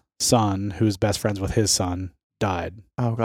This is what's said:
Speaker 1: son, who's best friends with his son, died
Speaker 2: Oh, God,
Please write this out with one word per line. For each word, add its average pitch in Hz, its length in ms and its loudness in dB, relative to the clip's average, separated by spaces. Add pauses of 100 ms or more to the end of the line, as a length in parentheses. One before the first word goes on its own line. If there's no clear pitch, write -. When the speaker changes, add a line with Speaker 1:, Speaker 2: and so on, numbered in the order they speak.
(200)
Speaker 1:
son, 101 500 2
who's 101 260 2
best 101 220 0
friends 101 220 -2
with 95 120 -2
his 104 180 2
son, 90 420 -2 (280)
died 90 340 -4 (240)
Speaker 2:
Oh, 120 160 0
God, 117 100 -2